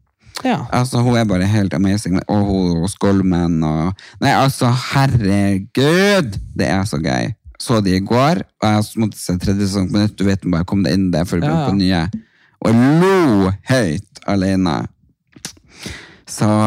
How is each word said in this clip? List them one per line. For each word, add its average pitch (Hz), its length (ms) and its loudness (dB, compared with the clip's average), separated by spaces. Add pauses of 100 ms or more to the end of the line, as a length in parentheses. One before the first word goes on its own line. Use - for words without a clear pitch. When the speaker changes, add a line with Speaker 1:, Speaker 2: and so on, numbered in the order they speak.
(440)
Speaker 1:
Ja. 226 260 -2
Speaker 2:
Altså, 123 320 0
hun 120 140 2
er 117 80 2
bare 95 220 0
helt 101 280 0
amazing. 95 540 0
Og 104 180 0
hun, 90 360 0
og 92 80 -2
Skolmen 90 760 0
og, 80 300 -2 (260)
nei, 139 120 2
altså, 127 380 2
herregud, 123 1700 0 (160)
det 95 140 -2
er 92 160 0
så - 180 -4
gøy. 64 300 -2 (260)
Så 113 240 0
de 92 140 2
i 92 40 0
går, 135 420 0 (200)
og - 0 -
jeg 107 220 2 (160)
måtte 107 180 -2
se - 200 -6
tredje 101 280 -2
sesong 95 240 0
på 90 80 0
nytt. 107 180 0
Du 92 80 -2
vet 98 200 0
bare, 87 200 0
kom 98 200 -2
deg 71 80 0
inn 95 180 0
der 87 140 0
for 90 140 -2
å - 20 -2
begynne 80 160 0
Speaker 1:
Ja, 156 80 0
ja. 95 60 -2
Speaker 2:
på 98 60 0
nye. 92 340 0 (520)
Og 113 100 2
jeg 135 280 4
lo 143 520 4 (160)
høyt 104 600 -2
alene. 95 580 0 (1400)
Så, - 220 -2 (180)